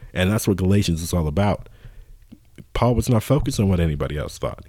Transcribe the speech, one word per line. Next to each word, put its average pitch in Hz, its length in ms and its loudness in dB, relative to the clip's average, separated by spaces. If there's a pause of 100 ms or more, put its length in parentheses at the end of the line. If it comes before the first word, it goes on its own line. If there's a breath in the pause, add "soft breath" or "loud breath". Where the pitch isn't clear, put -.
(140)
And 92 180 0
that's 110 160 0
what 101 100 4
Galatians 92 440 2
is 85 120 -6
all 85 140 0
about. 95 400 0 (1080 soft breath)
Paul 120 200 2
was 113 160 0
not 113 140 2
focused 139 360 0
on 101 80 2
what 92 120 2
anybody 73 380 -2
else - 200 -8
thought. - 320 -8